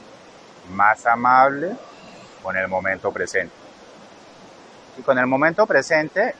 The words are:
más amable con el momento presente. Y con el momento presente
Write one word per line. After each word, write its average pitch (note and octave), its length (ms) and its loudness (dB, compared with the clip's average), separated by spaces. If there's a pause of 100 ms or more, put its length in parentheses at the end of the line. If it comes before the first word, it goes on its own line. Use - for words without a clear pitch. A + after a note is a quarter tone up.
(720)
más G#2 340 0
amable C3 720 2 (640)
con F#2 140 -6
el F#2+ 100 -2
momento F#2+ 460 -4
presente. F2+ 420 -4 (1400)
Y B2+ 40 -14
con C3 140 2
el B2+ 120 2
momento D#3+ 400 2
presente D#3 720 0